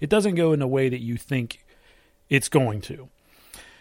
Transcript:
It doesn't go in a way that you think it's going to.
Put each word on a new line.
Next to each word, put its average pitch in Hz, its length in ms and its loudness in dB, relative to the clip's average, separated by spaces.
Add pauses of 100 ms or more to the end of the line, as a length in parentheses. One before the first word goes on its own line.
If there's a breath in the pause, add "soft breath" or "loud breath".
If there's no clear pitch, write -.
It 147 100 -4
doesn't 202 260 2
go 165 160 4
in 143 100 2
a 127 60 -2
way 131 200 2
that 127 120 -2
you 117 160 -4
think 123 480 -6 (640 soft breath)
it's 139 200 0
going 113 340 2
to. - 260 -14 (720 loud breath)